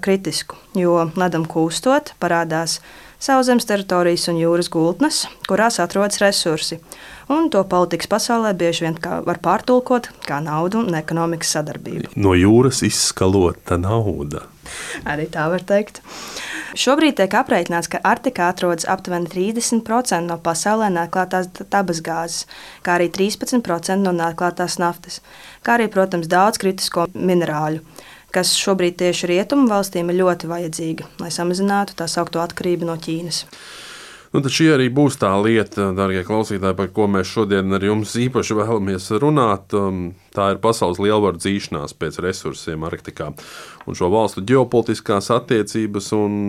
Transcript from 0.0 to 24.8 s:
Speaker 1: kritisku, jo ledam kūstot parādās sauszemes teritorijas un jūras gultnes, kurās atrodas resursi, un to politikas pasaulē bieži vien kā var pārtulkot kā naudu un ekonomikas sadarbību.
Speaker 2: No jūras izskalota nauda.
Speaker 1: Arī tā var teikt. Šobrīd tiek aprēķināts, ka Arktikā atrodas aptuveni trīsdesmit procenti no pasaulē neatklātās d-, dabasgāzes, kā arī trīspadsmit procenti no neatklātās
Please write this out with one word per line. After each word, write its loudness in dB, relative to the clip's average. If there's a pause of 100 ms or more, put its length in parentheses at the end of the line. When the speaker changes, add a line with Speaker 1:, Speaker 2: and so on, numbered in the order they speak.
Speaker 1:
kritisku, -2 (220)
jo 4
ledam 0
kūstot 0
parādās -2 (440)
sauszemes 4
teritorijas 2
un 0
jūras 2
gultnes, 0 (240)
kurās 2
atrodas 0
resursi, 0 (560)
un 2
to 4
politikas 0
pasaulē 0
bieži 0
vien -2
kā -6
var -4
pārtulkot 0 (180)
kā -4
naudu 0
un -2
ekonomikas -2
sadarbību. -8
Speaker 2:
No 4
jūras 6
izskalota 2
nauda. -2 (640)
Speaker 1:
Arī -4
tā -4
var -2
teikt. 0 (760)
Šobrīd 4
tiek 2
aprēķināts, 0
ka -6
Arktikā 2
atrodas -2
aptuveni -4
trīsdesmit -2
procenti 0
no -4
pasaulē 0
neatklātās -2
d-, -16
dabasgāzes, -2 (400)
kā 2
arī 4
trīspadsmit 0
procenti 0
no 2
neatklātās -2